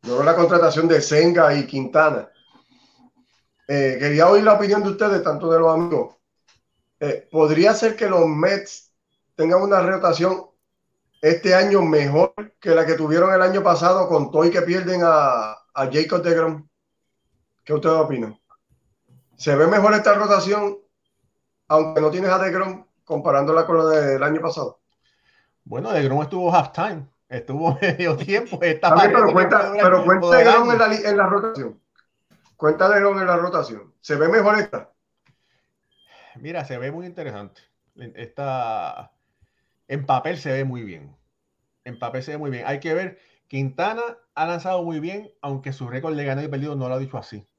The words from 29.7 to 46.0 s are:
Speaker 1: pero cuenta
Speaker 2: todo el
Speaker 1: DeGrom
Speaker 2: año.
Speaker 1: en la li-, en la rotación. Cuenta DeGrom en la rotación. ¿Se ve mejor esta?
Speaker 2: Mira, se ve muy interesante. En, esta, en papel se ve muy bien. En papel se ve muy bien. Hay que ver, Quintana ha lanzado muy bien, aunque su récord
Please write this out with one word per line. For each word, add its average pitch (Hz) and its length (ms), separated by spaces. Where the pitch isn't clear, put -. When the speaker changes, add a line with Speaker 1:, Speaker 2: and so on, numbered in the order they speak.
Speaker 1:
pero 185 220
cuenta 185 160
Speaker 2:
todo 175 120
el 175 120
Speaker 1:
DeGrom 277 180
Speaker 2:
año. 240 100
Speaker 1:
en 226 60
la 220 80
li-, 214 180
en 202 120
la 196 100
rotación. 202 520
Cuenta 156 320
DeGrom 202 300
en 185 80
la 175 100
rotación. 156 640
¿Se 151 140
ve 151 140
mejor 214 300
esta? - 320
Speaker 2:
Mira, 151 260
se 131 120
ve 131 140
muy 170 140
interesante. 135 560
En, 117 200
esta, 117 960
en 135 180
papel 139 320
se 143 140
ve 135 120
muy 123 180
bien. 78 320
En 123 140
papel 123 240
se 151 100
ve 151 60
muy 143 120
bien. 120 160
Hay 139 140
que 160 140
ver, 185 240
Quintana 160 560
ha 160 120
lanzado 175 360
muy 165 180
bien, 196 300
aunque 135 320
su 123 160
récord 147 280